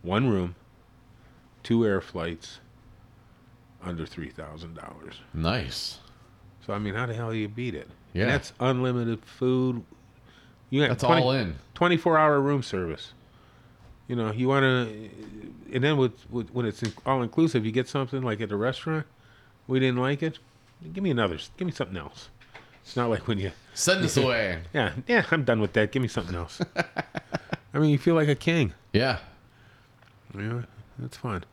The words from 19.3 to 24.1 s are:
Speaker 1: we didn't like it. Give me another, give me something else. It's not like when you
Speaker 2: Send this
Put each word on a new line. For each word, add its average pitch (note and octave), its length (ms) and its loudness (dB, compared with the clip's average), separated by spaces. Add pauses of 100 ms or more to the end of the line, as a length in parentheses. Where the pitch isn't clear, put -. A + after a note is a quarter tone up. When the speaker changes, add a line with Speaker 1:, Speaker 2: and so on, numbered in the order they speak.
Speaker 1:
we C3 140 2
didn't B2+ 180 2
like C#3 240 0
it. D#3+ 160 -4 (540)
Give F#3+ 100 -6
me F#3+ 80 0
another, G#2 280 2 (180)
give F#3 100 -4
me E3 60 -4
something F#2 240 -6
else. - 320 -12 (540)
It's - 140 -20
not A#2+ 140 0
like G#2+ 160 -2
when A2 140 -2
you F#2+ 100 -4 (240)
Speaker 2:
Send F#3 300 2
this D3+ 120 0